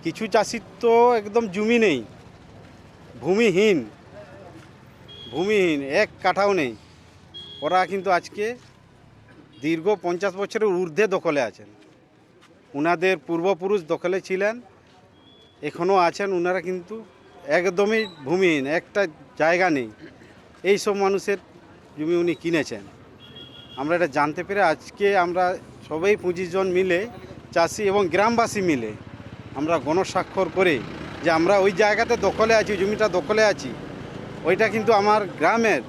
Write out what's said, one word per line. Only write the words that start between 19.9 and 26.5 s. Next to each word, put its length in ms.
এই 140
সব 160
মানুষের 440
জমি 160
উনি 200
কিনেছেন। 460
আমরা 180
এটা 120
জানতে 360
পেরে 180
আজকে 560
আমরা 400
সবাই 260
পঁচিশ 360